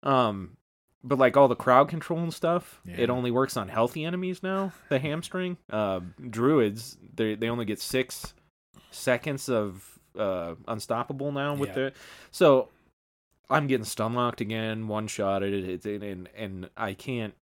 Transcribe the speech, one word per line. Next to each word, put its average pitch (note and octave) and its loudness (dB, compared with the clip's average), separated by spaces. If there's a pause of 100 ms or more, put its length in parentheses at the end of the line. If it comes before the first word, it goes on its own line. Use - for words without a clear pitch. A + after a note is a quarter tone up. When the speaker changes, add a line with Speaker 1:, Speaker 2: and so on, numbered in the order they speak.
Speaker 1:
Um, G#2+ 2 (480)
but, B2+ 0
like, B2+ 6
all C#3 8
the A#2+ 4
crowd C3 6
control E3 -4
and E3 -4
stuff, - -4
Speaker 2:
Yeah. F3 -12
Speaker 1:
it A#2+ 4
only B2 0
works C3 0
on G2+ -4
healthy A#2+ 0
enemies F3+ -6
now, F#3+ -4 (160)
the C#3 2
hamstring. E3+ -4 (140)
Uh, G2+ 0 (280)
druids, A#2 2 (160)
they, A2 0
they A2+ -2
only A#2+ -2
get G#2 -4
six - -4 (560)
seconds C3 -2
of, G#2 -4 (200)
uh, F2+ -2 (120)
unstoppable A#2+ -4
now C#3+ -2
with C#3 -4
Speaker 2:
Yeah. - -12
Speaker 1:
the, C3 -2 (400)
so C#3 8 (800)
I'm C#3+ 2
getting B2+ 2
stun A2+ -4
locked A#2+ -2
again, A2 -4
one G#2+ -4
shot G2 0
at G2 -2
it, G2 -2
it's, F#2 -6
and, G#2 -6
and, F#2 -10
and F#2+ -10
I G2+ -6
can't A#2 -8 (100)